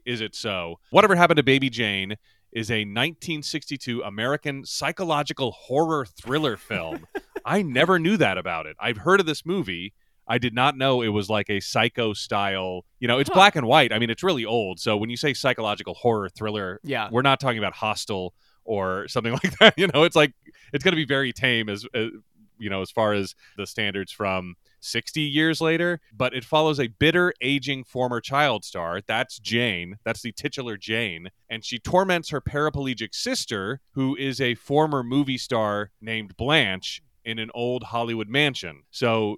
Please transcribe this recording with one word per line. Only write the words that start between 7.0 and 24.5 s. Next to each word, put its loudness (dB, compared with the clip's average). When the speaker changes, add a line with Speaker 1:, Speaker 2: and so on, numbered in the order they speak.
Speaker 2:
<laughs> -14
Speaker 1:
I 0
never 4
knew 2
that 2
about -6
it. -14
I've -2
heard 4
of 0
this -6
movie. -4
I 2
did -2
not 2
know 2
it 0
was, 0
like, 0
a 0
Psycho 0
style, -4
you -2
know, 4
it's 0
Speaker 2:
Huh. 0
Speaker 1:
black 8
and -2
white. 6
I 0
mean, 0
it's -4
really 0
old. -2
So 0
when -2
you -6
say 0
psychological -2
horror 2
thriller, -6
Speaker 2:
Yeah. -4
Speaker 1:
we're 0
not 4
talking 0
about -2
Hostel -4
or -2
something -2
<laughs> -4
like -2
that. 10
You 2
know, 4
it's 4
like, 4
it's -2
gonna 4
be 0
very 0
tame 2
as, -6
uh, 0
you -8
know, -2
as -6
far 2
as -2
the -8
standards -4
from -4